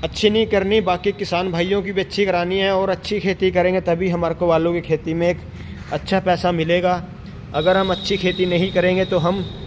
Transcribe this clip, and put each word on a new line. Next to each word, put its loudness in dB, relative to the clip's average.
अच्छी 0
नहीं 2
करनी, 2
बाकी 0
किसान -2
भाइयों 0
की -6
भी 0
अच्छी 0
करानी 0
है। 2
और 0
अच्छी -2
खेती 0
करेंगे 2
तभी 0
हमारे 0
को 0
आलू 4
की -2
खेती -2
में 2
एक 0
अच्छा 0
पैसा 2
मिलेगा। 0
अगर 4
हम 2
अच्छी -2
खेती 0
नहीं 2
करेंगे 2
तो 0
हम 0